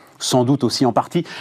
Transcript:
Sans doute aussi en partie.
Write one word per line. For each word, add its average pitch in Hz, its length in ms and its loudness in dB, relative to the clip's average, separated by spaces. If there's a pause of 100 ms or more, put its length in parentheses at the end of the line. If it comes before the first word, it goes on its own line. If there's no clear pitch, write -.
(220)
Sans 127 220 2
doute 131 220 0
aussi 117 200 0
en 120 60 2
partie. - 320 0 (180)